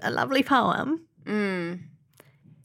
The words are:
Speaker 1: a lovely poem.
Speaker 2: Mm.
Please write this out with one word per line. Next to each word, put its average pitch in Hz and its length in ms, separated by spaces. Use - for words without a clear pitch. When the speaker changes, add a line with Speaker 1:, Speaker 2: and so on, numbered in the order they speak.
Speaker 1:
a - 80
lovely 269 320
poem. 269 600
Speaker 2:
Mm. 180 580